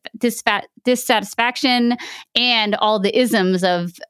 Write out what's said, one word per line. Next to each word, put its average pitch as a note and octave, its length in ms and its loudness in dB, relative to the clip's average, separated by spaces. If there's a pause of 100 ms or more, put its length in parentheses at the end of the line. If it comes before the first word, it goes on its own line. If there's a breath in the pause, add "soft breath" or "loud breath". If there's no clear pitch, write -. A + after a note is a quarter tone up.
(180)
disfa-, A3 460 -2 (200)
dissatisfaction A#3+ 1120 0 (380 loud breath)
and A3+ 400 2
all G#3+ 240 2
the G3 180 0
isms F#3+ 460 2
of F3 300 0 (160)